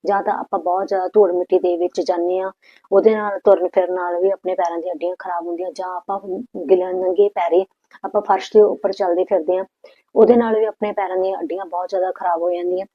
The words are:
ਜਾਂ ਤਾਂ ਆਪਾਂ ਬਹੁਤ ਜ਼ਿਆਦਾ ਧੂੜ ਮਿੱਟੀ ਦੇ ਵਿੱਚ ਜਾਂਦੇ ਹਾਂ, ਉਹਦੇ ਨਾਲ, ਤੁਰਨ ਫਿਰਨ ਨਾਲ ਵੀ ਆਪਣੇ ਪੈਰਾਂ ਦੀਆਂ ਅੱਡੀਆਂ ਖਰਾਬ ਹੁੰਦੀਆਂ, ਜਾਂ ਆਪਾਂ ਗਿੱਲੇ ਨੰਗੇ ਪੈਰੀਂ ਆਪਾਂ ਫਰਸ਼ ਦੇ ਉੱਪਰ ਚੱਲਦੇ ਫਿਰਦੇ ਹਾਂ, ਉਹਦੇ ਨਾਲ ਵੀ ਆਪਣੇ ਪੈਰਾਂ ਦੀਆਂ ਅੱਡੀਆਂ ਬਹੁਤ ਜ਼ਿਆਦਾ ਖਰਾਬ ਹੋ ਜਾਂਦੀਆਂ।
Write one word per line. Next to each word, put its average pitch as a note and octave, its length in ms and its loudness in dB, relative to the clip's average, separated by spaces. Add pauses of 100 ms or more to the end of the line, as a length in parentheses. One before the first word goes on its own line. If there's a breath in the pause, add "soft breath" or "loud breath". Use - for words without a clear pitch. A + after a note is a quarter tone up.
ਜਾਂ G3 200 0
ਤਾਂ G3+ 100 -2
ਆਪਾਂ F#3 260 -4
ਬਹੁਤ F3+ 280 -2
ਜ਼ਿਆਦਾ F#3 260 -2
ਧੂੜ G3+ 180 6
ਮਿੱਟੀ F3+ 280 0
ਦੇ F3 180 0
ਵਿੱਚ F3 240 -2
ਜਾਂਦੇ F3 380 0
ਹਾਂ, F#3+ 120 -6 (400 soft breath)
ਉਹਦੇ G3+ 240 6
ਨਾਲ, G#3 240 -4
ਤੁਰਨ F#3 280 4
ਫਿਰਨ F3+ 260 0
ਨਾਲ F3 280 -2
ਵੀ F#3+ 100 2
ਆਪਣੇ F#3 240 -4
ਪੈਰਾਂ E3+ 220 -2
ਦੀਆਂ E3+ 160 -6
ਅੱਡੀਆਂ E3+ 260 -6
ਖਰਾਬ F3 280 -8
ਹੁੰਦੀਆਂ, F3 240 -6
ਜਾਂ F#3 160 -10
ਆਪਾਂ F#3 320 -8 (500)
ਗਿੱਲੇ F#3 240 2
ਨੰਗੇ F#3 420 2
ਪੈਰੀਂ F3+ 300 2 (380 soft breath)
ਆਪਾਂ G3+ 180 -2
ਫਰਸ਼ G3 320 -2
ਦੇ G#3+ 80 8
ਉੱਪਰ G3 300 2
ਚੱਲਦੇ F#3 320 0
ਫਿਰਦੇ F3+ 340 0
ਹਾਂ, F#3+ 80 -4 (500 soft breath)
ਉਹਦੇ A3+ 200 6
ਨਾਲ A3+ 240 2
ਵੀ A3 60 2
ਆਪਣੇ G#3 260 -6
ਪੈਰਾਂ F#3 260 -4
ਦੀਆਂ F#3 220 -2
ਅੱਡੀਆਂ F#3+ 260 -8
ਬਹੁਤ F3 240 -6
ਜ਼ਿਆਦਾ F#3 220 -2
ਖਰਾਬ F3 300 -2
ਹੋ F3 100 0
ਜਾਂਦੀਆਂ। F3+ 440 -4